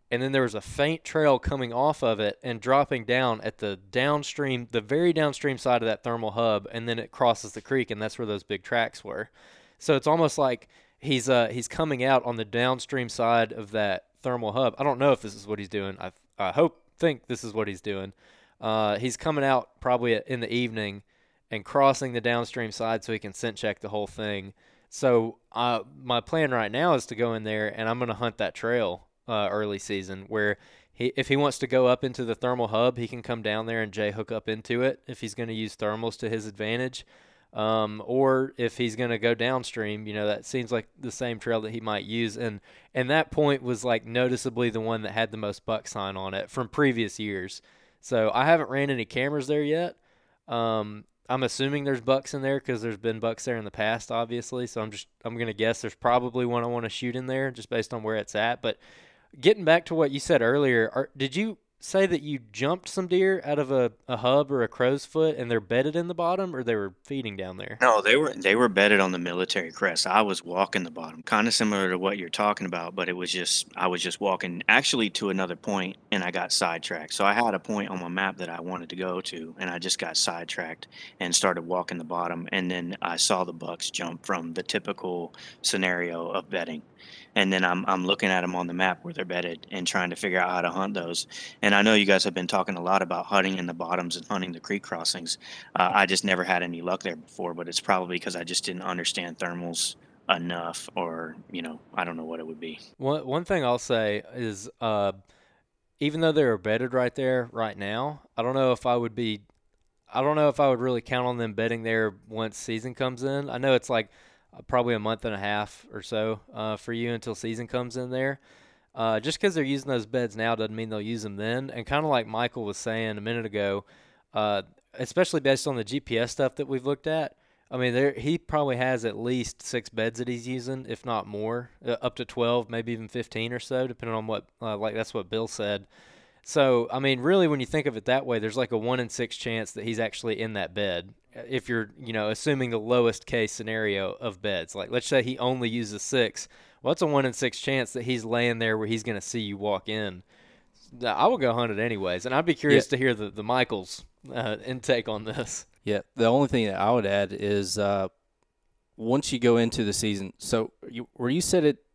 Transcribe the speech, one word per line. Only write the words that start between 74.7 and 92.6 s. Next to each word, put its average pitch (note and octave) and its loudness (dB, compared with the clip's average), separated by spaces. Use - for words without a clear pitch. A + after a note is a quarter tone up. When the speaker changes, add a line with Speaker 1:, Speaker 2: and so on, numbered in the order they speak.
Speaker 2:
to G2+ -2
another F#2 0
point, G2 -2
and G2 -2
I F2 -2
got F2 -2
sidetracked. E2 -2
So G2+ 0
I G2+ 6
had A2+ 4
a F#2+ 0
point G2+ -4
on F#2+ -6
my F2 -6
map F#2+ -2
that F2+ -6
I E2+ -10
wanted F2 -8
to - -12
go F#2 -4
to, E2 -12
and F#2 -4
I F2 -6
just F2+ -2
got E2 -6
sidetracked E2+ -4
and F2+ -2
started F2 2
walking F2 -4
the E2 -10
bottom, F2 -4
and F#2 0
then F2+ -6
I E2+ -4
saw F#2 2
the F2 -6
bucks E2 -8
jump F2 -8
from E2+ -4
the F2+ -6
typical F2+ -4
scenario F2 -2
of F2+ -4
bedding. E2 -6
And F#2+ 4
then F#2 2
I'm, F2+ 2
I'm F#2 2
looking G2 2
at F#2 2
'em F2+ -2
on F2+ -2
the E2+ -6
map F2+ 0
where E3 -10
they're D3 -6
bedded F2 -6
and F2+ -4
trying F2+ 0
to F2 -6
figure F#2 0
out F2+ 2
how F2+ 0
to F2 2
hunt F#2+ -2
those. F2 -4
And G2+ 4
I G2+ 6
know A2 8
you G#2 6
guys F#2+ 6
have G2 0
been F2+ -4
talking F#2+ 0